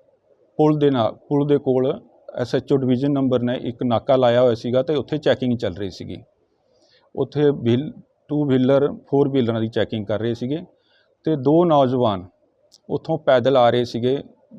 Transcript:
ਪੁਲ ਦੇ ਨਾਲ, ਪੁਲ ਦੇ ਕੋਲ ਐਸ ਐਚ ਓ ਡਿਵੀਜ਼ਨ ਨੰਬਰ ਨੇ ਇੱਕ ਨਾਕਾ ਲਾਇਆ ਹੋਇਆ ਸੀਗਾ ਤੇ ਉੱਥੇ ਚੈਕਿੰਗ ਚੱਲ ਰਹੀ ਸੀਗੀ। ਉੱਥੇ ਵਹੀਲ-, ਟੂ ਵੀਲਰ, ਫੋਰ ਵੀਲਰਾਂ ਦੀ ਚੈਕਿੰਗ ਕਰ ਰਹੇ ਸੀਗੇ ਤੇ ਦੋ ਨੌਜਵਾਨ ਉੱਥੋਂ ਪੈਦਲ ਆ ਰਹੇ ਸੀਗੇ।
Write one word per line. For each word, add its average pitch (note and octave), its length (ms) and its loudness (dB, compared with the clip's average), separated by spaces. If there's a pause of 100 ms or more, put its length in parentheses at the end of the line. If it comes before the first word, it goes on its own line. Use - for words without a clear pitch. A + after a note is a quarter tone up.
(580)
ਪੁਲ D3+ 220 2
ਦੇ C#3+ 120 4
ਨਾਲ, A#2+ 200 0
ਪੁਲ D3 360 -4
ਦੇ C#3+ 100 2
ਕੋਲ C3 440 -2 (360)
ਐਸ - 180 -4
ਐਚ C3+ 180 -2
ਓ C#3+ 40 2
ਡਿਵੀਜ਼ਨ C3 340 0
ਨੰਬਰ C3+ 280 0
ਨੇ A#2+ 220 -4
ਇੱਕ C3 220 -8
ਨਾਕਾ B2 320 0
ਲਾਇਆ B2 260 4
ਹੋਇਆ A#2+ 140 4
ਸੀਗਾ B2+ 280 -2
ਤੇ D3+ 120 -2
ਉੱਥੇ C#3+ 220 -4
ਚੈਕਿੰਗ B2+ 400 0
ਚੱਲ G2 180 -6
ਰਹੀ G2 140 -8
ਸੀਗੀ। - 340 -14 (920)
ਉੱਥੇ C#3+ 340 0
ਵਹੀਲ-, C3 420 0 (360)
ਟੂ D3 180 -2
ਵੀਲਰ, C3+ 480 2
ਫੋਰ C#3 360 0
ਵੀਲਰਾਂ A#2 320 0
ਦੀ A2+ 60 -2
ਚੈਕਿੰਗ G#2+ 380 -4
ਕਰ G#2 140 -4
ਰਹੇ A#2 140 -4
ਸੀਗੇ C3+ 300 -6 (600)
ਤੇ D#3 120 -2
ਦੋ D3 300 4
ਨੌਜਵਾਨ B2 600 2 (640)
ਉੱਥੋਂ D#3 280 -4
ਪੈਦਲ C3 400 2
ਆ A#2+ 120 6
ਰਹੇ A#2+ 160 0
ਸੀਗੇ। B2 380 -4 (360)